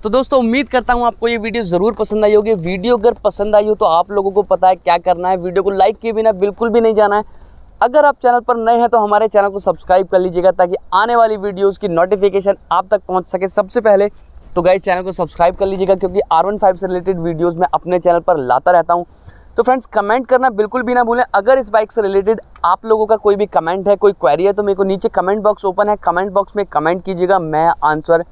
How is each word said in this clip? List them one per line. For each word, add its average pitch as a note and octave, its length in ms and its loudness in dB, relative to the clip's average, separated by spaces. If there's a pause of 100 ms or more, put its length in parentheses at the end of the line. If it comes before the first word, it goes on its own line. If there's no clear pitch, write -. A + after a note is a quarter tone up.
तो A3 60 -4
दोस्तों, B3+ 300 0
उम्मीद B3 300 0
करता B3 240 -2
हूँ A#3+ 140 0
आपको A#3 220 -2
ये A#3 100 -2
वीडियो A3 260 -4
ज़रूर F3+ 300 0
पसंद G#3+ 300 -2
आई G#3 100 4
होगी। G#3+ 220 2
वीडियो F#3+ 420 -2
अगर A3 160 2
पसंद G#3 420 -2
आई G#3 100 4
हो G#3+ 80 0
तो G#3 120 -2
आप E3+ 240 2
लोगों G3+ 200 -2
को G3 140 0
पता F#3 240 2
है F#3 80 2
क्या F3 220 0
करना F3 300 -2
है, F#3+ 80 0
वीडियो F3+ 260 -2
को F#3+ 80 0
लाइक G3 280 0
किए A3+ 140 -6
बिना A3 220 0
बिल्कुल G3+ 360 -4
भी A3+ 100 2
नहीं A3 140 2
जाना G#3 220 2
है। G#3+ 80 -2 (580)
अगर B3+ 220 4
आप C#4+ 120 2
चैनल A#3+ 240 2
पर A#3 180 -2
नए A#3 200 2
हैं A#3 100 2
तो A#3 100 2
हमारे G#3 300 2
चैनल G3+ 200 2
को G3 100 -6
सब्सक्राइब F#3 480 0
कर F#3 120 0
लीजिएगा, F3+ 340 0
ताकि F3+ 240 0 (180)
आने A3 220 2
वाली A3 220 2
वीडियोज़ G3 420 -2
की G#3 80 -4
notification F#3 680 0 (160)
आप F#3 180 -2
तक G#3 120 0
पहुँच F#3 260 -4
सके F#3 200 -4
सबसे G3+ 320 -4
पहले। G3+ 280 2 (400)
तो F3 140 -4
guys, F#3 200 2
चैनल F#3 200 -2
को F#3 100 -8
सब्सक्राइब F3 440 -2
कर G3 100 -2
लीजिएगा, G3 300 0
क्योंकि F#3 240 -4 (120)
आर E3 140 2
वन G#3 120 -4
फ़ाइव F#3+ 160 2
से F3+ 120 -8
related F3+ 340 -4
वीडियोज़ E3+ 360 -2
मैं F3 180 -2
अपने E3+ 240 -2
चैनल E3+ 220 2
पर E3 180 0
लाता B2+ 320 0
रहता E3+ 240 2
हूँ। F3 120 -4 (500)
तो A#3 60 0
friends, B3+ 260 0
comment G#3+ 380 -2
करना B3+ 260 2
बिल्कुल G#3+ 300 -4
भी A#3+ 120 -2
ना B3 100 2
भूलें। A#3+ 200 0 (100)
अगर G#3 240 2
इस A3+ 120 -4
bike G#3+ 220 0
से A3 100 -2
related G3 380 0 (240)
आप F3 220 0
लोगों A3 200 0
का G#3+ 120 2
कोई G#3 180 2
भी G3+ 120 -2
comment F3+ 400 -2
है, G3+ 80 4
कोई G3+ 180 2
query D#3 300 0
है, G3+ 80 2
तो G3+ 100 -4
मेरे G3 140 0
को G3 80 0
नीचे F#3+ 260 -2
comment G3 320 -2
box G#3 220 -2
open G3+ 240 -2
है, G#3 160 0
comment F#3 280 -2
box G3 240 -4
में G3+ 100 -2
comment E3 380 -2
कीजिएगा, F#3 340 0
मैं D#3+ 320 -2 (140)
answer D#3 480 0